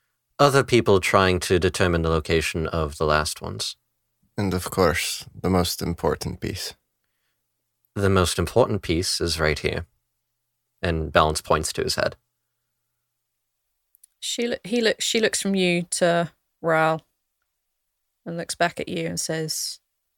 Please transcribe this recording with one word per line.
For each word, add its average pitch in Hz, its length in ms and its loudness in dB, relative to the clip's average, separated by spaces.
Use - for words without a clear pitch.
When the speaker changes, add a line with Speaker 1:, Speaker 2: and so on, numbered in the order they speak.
Speaker 1:
other 139 260 6
people 107 360 4
trying 92 400 4
to 92 180 2
determine 87 460 2
the 82 60 2
location 80 580 0
of 78 320 -4
the 78 60 0
last 76 360 0
ones. 90 340 -8
Speaker 2:
And 98 160 -2
of 90 160 -4
course, - 640 0
the - 160 -4
most 90 320 0
important 80 580 -4
piece. - 360 -8
Speaker 1:
The 98 140 2
most 92 280 2
important 104 460 0
piece - 360 -2
is 80 200 -2
right 78 180 0
here. - 300 -4
And 80 280 -2
Balance 80 300 4
points 78 320 -2
to - 100 -2
his - 120 -4
head. - 200 -2
Speaker 3:
She - 280 -6
lo-, 240 160 -4
he 226 180 -2
lo-, 220 160 2
she - 220 -2
looks - 220 0
from 196 120 0
you 175 380 2
to 170 400 0
Ral 160 460 0
and 170 120 -8
looks - 180 -8
back 170 240 0
at - 100 -8
you 165 160 -6
and 170 140 -6
says, - 600 -6